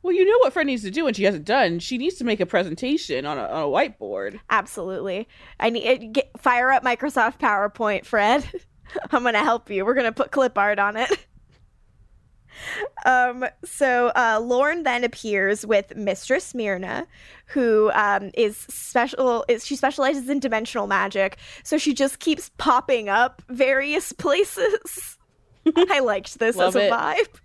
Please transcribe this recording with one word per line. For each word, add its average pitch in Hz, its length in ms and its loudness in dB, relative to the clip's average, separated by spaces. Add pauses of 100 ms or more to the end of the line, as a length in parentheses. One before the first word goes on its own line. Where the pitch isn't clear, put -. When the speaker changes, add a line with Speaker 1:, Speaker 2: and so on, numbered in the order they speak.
Speaker 1:
Well, 359 140 0
you 370 100 6
know 427 140 6
what 494 140 6
Fred 311 160 0
needs 240 160 -2
to 190 80 -6
do, 302 160 0
and 226 60 0
she 196 100 -2
hasn't 185 200 2
done? 196 360 2
She 247 180 -6
needs 330 180 -2
to 254 80 -8
make 220 140 0
a 180 80 0
presentation 175 800 -2
on 147 100 -4
a, 123 60 -6
on 131 220 -4
a - 20 0
whiteboard. 123 720 -4 (100)
Speaker 2:
Absolutely. 190 800 -4 (320)
I 233 120 2
need, 233 420 -2
get, - 180 0 (100)
fire 247 300 2
up 262 140 4
Microsoft 233 560 0
PowerPoint, 208 680 0
Fred. 226 420 2 (340)
<laughs> - 280 -10
I'm 247 140 2
gonna 226 180 4
help 233 260 0
you. 190 160 -2
We're 240 100 2
gonna 240 180 2
put - 180 -4
clip 254 260 2
art 202 220 2
on 208 180 0
it. 247 140 -2
<laughs> - 180 -4 (1800)
Um, 254 380 2 (200)
so, 247 520 0
uh, 226 260 2
Lorne 285 400 0
then 247 220 -2
appears 208 600 -2
with 208 300 0
Mistress 214 600 -4
Myrna, 196 520 -4 (400)
who, 220 480 2
um, 202 400 0
is 214 220 0 (120)
special, 247 800 -2
is, 233 160 0
she 285 120 -6
specializes 269 520 -2
in 285 120 -2
dimensional 226 460 -4
magic, 196 520 0 (240)
so - 160 0
she 285 160 0
just 269 240 0
keeps - 400 -2
popping 254 500 0
up 233 400 0
various 269 640 0
<laughs> - 60 -18
places. 392 1000 -2 (680)
I 311 120 2
liked 214 380 -2
this 226 180 2
Speaker 1:
Love 185 180 4
Speaker 2:
as - 20 4
a 208 100 4
Speaker 1:
it. 190 60 4
Speaker 2:
vibe. - 360 0 (160)